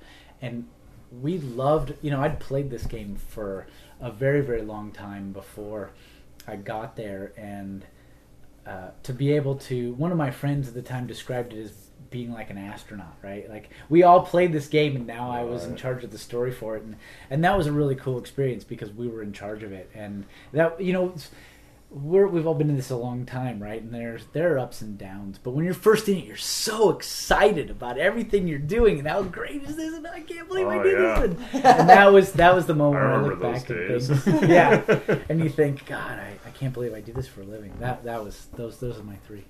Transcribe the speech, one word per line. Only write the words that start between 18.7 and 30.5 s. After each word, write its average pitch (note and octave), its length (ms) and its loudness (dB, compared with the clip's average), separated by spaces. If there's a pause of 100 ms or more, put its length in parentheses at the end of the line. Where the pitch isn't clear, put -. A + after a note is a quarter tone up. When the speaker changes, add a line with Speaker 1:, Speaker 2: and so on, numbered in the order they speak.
Speaker 1:
we A#2 180 -8
were A2+ 140 -10
in G#2 120 -10
charge G#2+ 280 -10
of G2 100 -12
it, F#2 220 -14
and G#2 300 -12 (280)
that, E3 280 0
you F3+ 140 0
know, F3+ 200 0
it's, - 160 -16 (600)
we're, E3 360 2
we've E3+ 200 0
all D#3+ 80 2
been D3 160 2
in C#3+ 60 2
this B2+ 140 -4
a B2+ 60 -2
long B2 300 -6
time, B2+ 360 -6
right? G#2+ 200 -10
And A2+ 120 -12
there's, A#2 380 -10
there D#3+ 220 2
are C3 40 0
ups - 220 -8
and G#2+ 160 -10
downs, G2 420 -14
but B2 120 -8
when D3+ 160 0
you're F3+ 80 -2
first G#3+ 340 4
in F#3+ 80 2
it, D#3+ 80 -6
you're - 120 -16
so A3 540 0
excited E3 800 2
about B2 300 -8
everything G3+ 500 2
you're D3 100 -2
doing, F#3 420 4
and C#3 80 -4
how F#3+ 140 0
great C#4 420 -8
is D4 120 -8
this, D#4+ 180 -6
and D#4+ 120 -12
I E4+ 140 -12
can't E4 280 -12
believe F#4+ 180 0